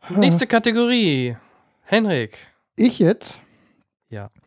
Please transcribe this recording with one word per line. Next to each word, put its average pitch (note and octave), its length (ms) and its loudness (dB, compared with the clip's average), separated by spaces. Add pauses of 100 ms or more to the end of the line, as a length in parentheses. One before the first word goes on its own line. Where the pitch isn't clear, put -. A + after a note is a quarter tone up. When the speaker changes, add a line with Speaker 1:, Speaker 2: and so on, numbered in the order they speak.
Speaker 1:
Ja. F3+ 80 -8
Speaker 2:
nächste E3+ 300 2
Kategorie. A3 920 0 (460)
Henrik. F#3+ 540 -2 (380)
Speaker 1:
Ich - 240 0
jetzt? - 400 0 (720)
Speaker 2:
Ja. G#2 200 -14 (180)